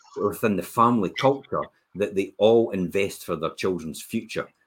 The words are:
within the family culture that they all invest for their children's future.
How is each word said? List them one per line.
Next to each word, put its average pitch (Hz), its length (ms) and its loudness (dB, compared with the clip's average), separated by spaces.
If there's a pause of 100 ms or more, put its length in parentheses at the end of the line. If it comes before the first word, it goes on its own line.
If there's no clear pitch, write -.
(200)
within 101 360 0
the 85 80 -2
family 117 480 2
culture 135 500 0 (320)
that 92 220 -2
they 95 240 -2
all 113 320 6
invest 95 540 -2
for 87 100 -4
their 80 160 -4
children's 80 500 -6
future. - 480 -8 (180)